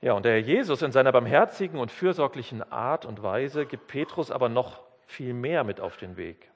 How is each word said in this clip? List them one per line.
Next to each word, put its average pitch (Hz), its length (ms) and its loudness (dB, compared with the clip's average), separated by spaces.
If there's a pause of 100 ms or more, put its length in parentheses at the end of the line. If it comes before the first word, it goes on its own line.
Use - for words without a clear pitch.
Ja, 127 140 2
und 98 100 0
der 117 80 6
Herr 110 80 4
Jesus 156 420 0
in 147 80 0
seiner 131 220 6
barmherzigen 143 640 4
und 120 140 -4
fürsorglichen 139 800 -2
Art 127 320 -4
und 107 180 -12
Weise 135 440 -2
gibt 135 200 -12
Petrus - 460 -4
aber 127 160 0
noch 123 320 -2 (260)
viel 127 260 -8
mehr 135 300 -2
mit 104 180 -4
auf 95 160 -8
den 92 200 -14
Weg. 85 400 -14